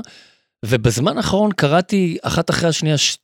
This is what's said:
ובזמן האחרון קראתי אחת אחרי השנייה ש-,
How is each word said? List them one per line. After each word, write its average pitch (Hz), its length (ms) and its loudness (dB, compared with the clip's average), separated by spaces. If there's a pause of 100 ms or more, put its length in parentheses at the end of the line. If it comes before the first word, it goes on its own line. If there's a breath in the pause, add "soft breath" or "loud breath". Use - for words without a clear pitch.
(640 soft breath)
ובזמן 120 520 0
האחרון 208 340 0
קראתי 175 720 0
אחת - 280 -2
אחרי 170 200 0
השנייה 156 280 0
ש-, - 260 -2